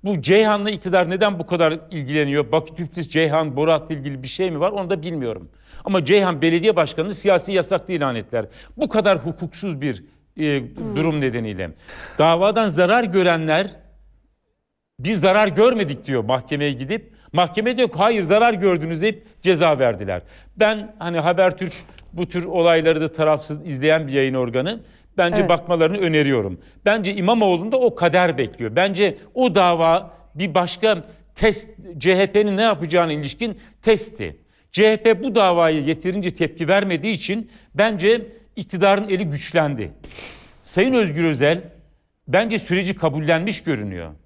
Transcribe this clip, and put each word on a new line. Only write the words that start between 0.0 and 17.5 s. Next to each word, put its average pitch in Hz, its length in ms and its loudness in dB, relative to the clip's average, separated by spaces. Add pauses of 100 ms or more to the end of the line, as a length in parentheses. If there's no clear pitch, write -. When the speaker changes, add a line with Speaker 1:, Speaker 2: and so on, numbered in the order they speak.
Speaker 1:
Bu 190 180 -2
Ceyhan'la 208 480 2
iktidar 180 400 0
neden 190 300 0
bu 160 60 -6
kadar 165 340 0 (120)
ilgileniyor? 143 600 -2
Bakü 156 240 -2
Tüftüs, 165 340 -10
Ceyhan, 156 460 0
Borat'la 156 400 0
ilgili 135 280 -10
bir 135 40 -12
şey 180 240 -4
mi 151 80 -6
var? 185 120 0
Onu 196 180 -6
da 175 120 -4
bilmiyorum. 147 480 -8 (360)
Ama 185 200 0
Ceyhan 180 360 2
Belediye 165 340 2
Başkanı'nı 165 380 -2
siyasi 190 380 0
yasaklı 185 420 -2
ilan 143 220 -2
ettiler. 110 300 -6 (320)
Bu 262 120 -4
kadar 202 280 2
hukuksuz 156 640 -8
bir, 131 220 -6 (360)
e, 147 200 0
Speaker 2:
Hmm. 170 360 -10
Speaker 1:
durum 156 260 0
nedeniyle. 110 480 -4 (480)
Davadan 185 500 2
zarar 180 360 2
görenler, 175 640 0 (1300)
"Biz 175 200 -2
zarar 196 280 4
görmedik." 196 580 2
diyor 127 180 -2
mahkemeye 139 480 -2
gidip. 139 420 -8 (200)
Mahkeme 208 440 0